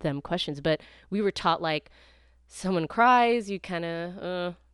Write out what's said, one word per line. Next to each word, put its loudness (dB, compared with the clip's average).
them -2
questions." -6
But 0
we -2
were 2
taught, 0
like, -2
someone -2
cries, 4
you -4
kinda, -6
uh, -6